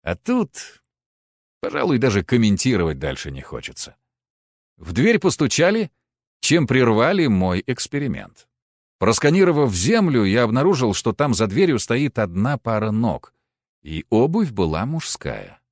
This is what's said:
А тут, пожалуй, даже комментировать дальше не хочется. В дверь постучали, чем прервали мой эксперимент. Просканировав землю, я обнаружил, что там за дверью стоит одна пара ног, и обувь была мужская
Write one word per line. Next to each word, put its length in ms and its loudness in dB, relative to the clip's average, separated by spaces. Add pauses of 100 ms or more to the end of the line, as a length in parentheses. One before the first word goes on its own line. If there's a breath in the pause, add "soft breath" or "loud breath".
А 120 -4
тут, 680 -6 (760)
пожалуй, 380 -2
даже 240 0
комментировать 760 0
дальше 320 -8
не 100 -12
хочется. 560 -14 (800)
В 160 -14
дверь 260 2
постучали, 720 0 (500)
чем 260 2
прервали 600 2
мой 400 2
эксперимент. 800 -6 (500)
Просканировав 760 2
землю, 500 2
я 200 4
обнаружил, 500 2
что 180 -2
там 220 0
за 140 0
дверью 320 0
стоит 400 -2
одна 360 -2
пара 360 -4
ног, 420 -4 (480)
и 280 -10
обувь 420 2
была 340 -2
мужская 760 -10 (100)